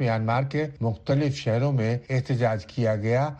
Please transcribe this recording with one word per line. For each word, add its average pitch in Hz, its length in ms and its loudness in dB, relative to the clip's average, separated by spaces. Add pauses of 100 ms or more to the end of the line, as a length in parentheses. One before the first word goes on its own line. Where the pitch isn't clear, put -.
میانمار 113 420 0
کے 147 240 -2 (140)
مختلف 139 560 0
شہروں 123 360 0
میں 120 260 0 (120)
احتجاج 120 560 0
کیا 110 300 0
گیا 117 320 2 (120)